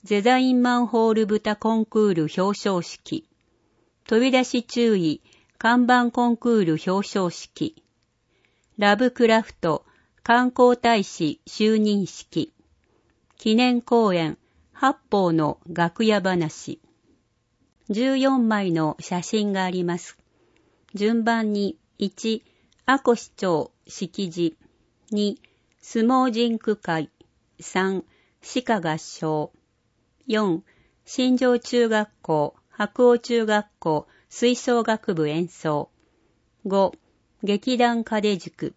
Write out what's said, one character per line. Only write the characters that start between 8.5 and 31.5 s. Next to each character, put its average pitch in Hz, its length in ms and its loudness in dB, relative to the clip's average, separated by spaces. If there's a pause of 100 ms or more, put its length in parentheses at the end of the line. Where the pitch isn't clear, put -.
ラ 202 180 4
ブ 247 140 2
ク 247 160 2
ラ 220 160 4
フ - 120 -16
ト 160 300 -4 (380)
観 247 280 2
光 247 260 4
大 233 280 2
使 - 420 -6
就 220 300 0
任 208 300 0
式。 - 460 -10 (840)
記 220 180 0
念 247 240 2
公 226 340 2
演 160 240 -2 (340)
八 277 240 0 (140)
方 190 220 2
の 151 340 0
楽 170 380 -2
屋 214 160 2
話。 175 600 -4 (1120)
十 262 260 0
四 262 320 2
枚 202 220 0
の 160 300 -2
写 180 220 -6
真 208 300 -2
が 190 120 -2
あ 185 60 -4
り 180 140 -6
ま 175 140 -4
す。 - 180 -16 (800)
順 220 300 0
番 226 280 0
に、 202 240 -2 (220)
一、 220 460 -4 (420)
阿 269 120 2
古 233 180 2
市 - 200 -16
長 170 360 -2 (140)
式 185 440 -8
辞。 170 260 -4 (540)
二、 208 300 -2 (400)
相 226 240 -4
撲 262 280 2
甚 226 260 -2
句 214 180 -2
会。 160 340 -6 (500)
三、 190 440 -4 (360)
詩 - 200 -6
歌 214 200 -2
合 160 180 -4
唱。 156 540 -6 (760)
四、 208 360 -2 (420)
新 254 320 0
庄 247 220 2